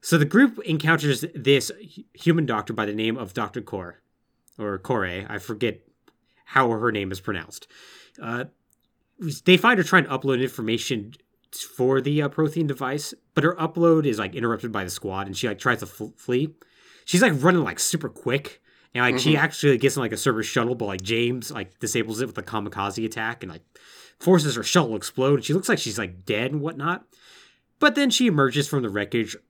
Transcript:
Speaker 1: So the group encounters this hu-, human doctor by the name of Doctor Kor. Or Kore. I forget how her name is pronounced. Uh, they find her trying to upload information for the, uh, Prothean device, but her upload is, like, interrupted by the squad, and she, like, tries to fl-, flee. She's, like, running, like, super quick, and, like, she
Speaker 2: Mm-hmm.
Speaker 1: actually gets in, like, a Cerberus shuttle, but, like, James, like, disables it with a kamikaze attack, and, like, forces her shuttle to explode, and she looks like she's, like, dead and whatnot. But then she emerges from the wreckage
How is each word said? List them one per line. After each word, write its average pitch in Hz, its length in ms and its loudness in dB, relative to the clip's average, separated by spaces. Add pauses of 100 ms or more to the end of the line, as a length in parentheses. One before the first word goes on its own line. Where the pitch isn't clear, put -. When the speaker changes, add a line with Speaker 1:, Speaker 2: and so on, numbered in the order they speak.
Speaker 1:
So - 160 2
the 151 80 6
group 233 400 6
encounters 151 580 0 (100)
this 131 380 2 (240)
hu-, - 80 -18 (100)
human 165 320 2
doctor 113 280 -2
by 110 120 -2
the 104 80 -4
name 110 240 0
of 101 160 -10
Doctor 110 280 -4
Kor. 92 400 -10 (580)
Or 104 180 -6
Kore. 104 280 -2 (240)
I 107 80 -8
forget 107 420 -4 (640)
how 131 280 2
her 113 200 0
name 101 200 -4
is 95 100 -10
pronounced. - 460 -8 (540)
Uh, 120 240 -6 (1000)
they 185 100 10
find 226 220 4
her 180 60 2
trying 170 200 4
to 135 60 -4
upload 131 320 0
information 117 720 -4 (640)
for 131 240 2
the, 147 200 0
uh, 143 80 0
Prothean 156 380 -2
device, 143 460 -6 (200)
but 147 120 2
her 175 100 2
upload 165 500 4
is, 113 140 0
like, 98 160 -4
interrupted 117 380 -2
by 101 100 -2
the 90 60 -6
squad, 95 380 -6
and 95 100 -8
she, 123 100 -2
like, 104 120 -4
tries 120 200 0
to 104 60 -8
fl-, 104 220 -12 (100)
flee. 135 360 -2 (520)
She's, 175 160 2
like, 233 100 6 (100)
running, 170 220 4
like, 90 160 -6
super - 300 -4
quick, - 520 -6 (320)
and, 123 120 2
like, 123 160 2
she 131 140 4
Speaker 2:
Mm-hmm. 143 100 2
Speaker 1:
actually 143 320 2
gets 131 180 2
in, 139 60 -2
like, 113 100 -2
a 107 60 -6
Cerberus 110 300 0
shuttle, 123 280 -2
but, 117 100 -6
like, 95 160 -6
James, 117 500 -2
like, 107 280 -12
disables 113 420 -2
it 131 60 -2
with - 100 -12
a 110 60 -10
kamikaze 104 600 -6
attack, 113 380 -6
and, 92 80 -12
like, 82 120 -18 (560)
forces 151 360 4
her 113 80 -6
shuttle 156 260 2
to 110 60 -4
explode, 131 400 0
and 135 100 -2
she 143 80 0
looks 180 160 -2
like 156 100 2
she's, 107 180 -6
like, 92 280 -8
dead 117 260 -2
and 151 100 -2
whatnot. 156 440 -6 (760)
But 294 160 4
then 285 140 2
she 247 180 2
emerges 143 400 2
from 143 140 0
the 117 80 -2
wreckage 104 460 -2 (140)